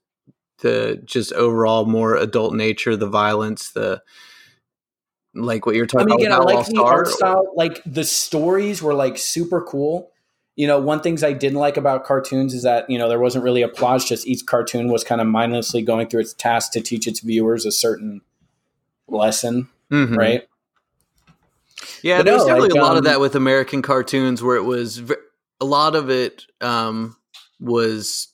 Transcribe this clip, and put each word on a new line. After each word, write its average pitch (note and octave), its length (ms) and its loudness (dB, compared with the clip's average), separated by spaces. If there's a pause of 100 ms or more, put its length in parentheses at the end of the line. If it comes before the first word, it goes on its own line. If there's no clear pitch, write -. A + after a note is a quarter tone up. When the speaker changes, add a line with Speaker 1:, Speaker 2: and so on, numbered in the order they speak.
(580)
Speaker 1:
the A2+ 480 -2
just - 260 -4
overall A2+ 540 2
more A2+ 300 2
adult A2 380 0
nature, A2 420 -2
the G#2 120 -4
violence, G#2+ 600 -2
the, G2+ 320 -4 (1300)
like, A2+ 300 -4
what A2 100 2
you're A#2 100 2
Speaker 2:
I A2+ 40 -4
Speaker 1:
talking B2+ 200 2
Speaker 2:
mean, - 60 6
Speaker 1:
about A#2 60 4
Speaker 2:
again, G3+ 120 2
I - 80 4
Speaker 1:
with C3 60 4
Speaker 2:
like - 220 2
Speaker 1:
Outlaw A3 160 2
Speaker 2:
the A#2+ 120 4
art E3+ 120 0
Speaker 1:
Star? - 80 -4 (200)
Speaker 2:
style. F#3+ 200 0
Like, E3 300 -2
the D#3 180 -4
stories F3+ 760 -2
were, D3+ 120 0
like, C3+ 220 0
super E3+ 460 -4
cool. D#3 480 -4 (460)
You D3 100 0
know, C#3+ 120 4
one D3+ 220 -2
things D#3+ 240 -2
I D3 80 2
didn't C#3 260 -2
like C#3+ 200 0
about C3+ 260 0
cartoons C3+ 480 0
is B2 120 -4
that, A#2+ 260 2
you B2 80 -2
know, A#2 100 0
there A#2 100 2
wasn't B2 240 0
really B2 200 2
a A#2 60 0
plot. B2 280 0
It's B2+ 120 -2
just - 180 -4
each B2 180 -4
cartoon A#2+ 440 -2
was A#2 160 0
kind A#2 180 0
of A2 40 0
mindlessly A#2 540 0
going A2+ 280 -2
through A#2 120 -2
its A2 140 -6
task A#2 380 -2
to A2 100 -4
teach A2 240 -6
its A2 140 -6
viewers A2+ 440 0
a G#2+ 80 -4
certain G#2+ 480 -4 (880)
lesson, A#2 640 -2 (200)
Speaker 1:
Mm-hmm. C3+ 260 2
Speaker 2:
right? A#2 300 2 (1600)
Speaker 1:
Yeah, F3 160 2
Speaker 2:
But F3+ 80 4
Speaker 1:
there's G#3 160 6
Speaker 2:
no, C#3+ 60 4
Speaker 1:
definitely - 220 6
Speaker 2:
like, D#3+ 80 4
Speaker 1:
a C#3+ 60 4
lot - 80 4
of E3 60 4
Speaker 2:
um, C#3+ 60 2
Speaker 1:
that C#3+ 160 4
with C#3 140 2
American C3+ 460 2
cartoons C3 640 0
where B2 140 2
it A2 80 0
was A#2+ 340 -4
v-, A#2+ 160 -4 (460)
a C3+ 40 -6
lot D3 320 2
of C#3 140 -2
it, B2+ 340 -2 (160)
um, A2+ 560 -4 (440)
was, A2+ 720 -2